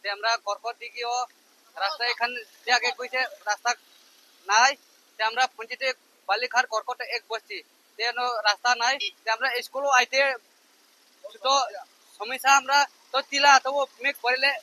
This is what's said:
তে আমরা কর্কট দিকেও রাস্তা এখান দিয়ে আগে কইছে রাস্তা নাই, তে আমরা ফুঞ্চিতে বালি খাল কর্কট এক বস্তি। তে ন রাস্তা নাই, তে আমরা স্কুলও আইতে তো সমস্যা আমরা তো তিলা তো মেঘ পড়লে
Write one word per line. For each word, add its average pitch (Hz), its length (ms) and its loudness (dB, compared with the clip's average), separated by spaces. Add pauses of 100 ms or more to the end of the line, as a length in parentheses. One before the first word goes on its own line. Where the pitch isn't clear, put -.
তে 196 60 -10 (100)
আমরা 214 140 -2 (160)
কর্কট 208 360 -6
দিকেও 240 320 -6 (640)
রাস্তা 202 260 -4 (100)
এখান 233 180 0 (320)
দিয়ে 247 160 2
আগে 240 200 0
কইছে 254 220 -4 (300)
রাস্তা 220 200 -2 (760)
নাই, 233 220 6 (460)
তে - 120 -10
আমরা 240 160 2 (100)
ফুঞ্চিতে 240 340 -6 (400)
বালি 226 240 0
খাল 247 200 4
কর্কট 220 260 -4 (180)
এক 220 140 -6
বস্তি। 214 280 -8 (380)
তে 220 80 -4 (140)
ন - 20 -4 (280)
রাস্তা 208 220 2 (120)
নাই, 254 120 2 (280)
তে 220 140 -4
আমরা 254 120 -2 (180)
স্কুলও 277 320 -4
আইতে 254 220 2 (1300)
তো 269 60 4 (680)
সমস্যা 247 320 -4 (100)
আমরা 269 180 0 (340)
তো 262 60 0 (120)
তিলা 285 220 4 (120)
তো 262 60 -2 (320)
মেঘ 277 220 -2
পড়লে 262 260 2 (120)